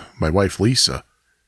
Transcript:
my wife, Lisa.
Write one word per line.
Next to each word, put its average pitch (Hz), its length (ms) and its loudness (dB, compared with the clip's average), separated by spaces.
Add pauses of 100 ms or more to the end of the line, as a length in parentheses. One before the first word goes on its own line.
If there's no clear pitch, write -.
(200)
my 78 100 0
wife, 95 300 0
Lisa. 107 440 0 (440)